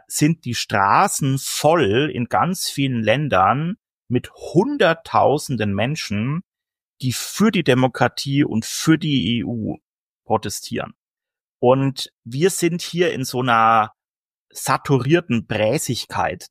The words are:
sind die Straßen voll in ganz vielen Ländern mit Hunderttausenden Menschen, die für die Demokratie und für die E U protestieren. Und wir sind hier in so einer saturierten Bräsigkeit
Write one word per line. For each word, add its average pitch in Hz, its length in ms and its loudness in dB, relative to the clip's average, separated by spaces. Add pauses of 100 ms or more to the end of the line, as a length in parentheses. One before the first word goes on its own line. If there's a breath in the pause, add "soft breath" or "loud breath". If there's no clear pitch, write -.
sind 156 380 0
die 120 100 -6
Straßen 135 840 2
voll 147 760 2
in 120 140 -4
ganz 151 420 -2
vielen 127 360 -4
Ländern 123 720 2 (320)
mit 123 260 -2
Hunderttausenden 151 1400 0
Menschen, 120 680 -4 (640)
die 127 100 -2
für - 380 0
die 170 120 -2
Demokratie 131 800 0
und 110 220 -2
für - 320 2
die 123 400 0
E 98 60 -4
U 104 340 -6 (480)
protestieren. - 720 -6 (640)
Und 135 520 0 (120)
wir 135 260 -2
sind 175 320 -2
hier 170 320 -2
in 131 100 -6
so 123 180 -4
einer 113 500 4 (640)
saturierten 135 920 0
Bräsigkeit 107 1040 -4